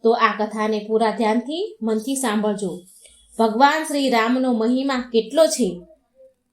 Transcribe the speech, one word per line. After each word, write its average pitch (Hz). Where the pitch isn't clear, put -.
તો 226
આ 214
કથાને 214
પૂરા 220
ધ્યાનથી, 240
મનથી 220
સાંભળજો. 208
ભગવાન 269
શ્રી 285
રામનો 233
મહિમા 247
કેટલો 233
છે, 185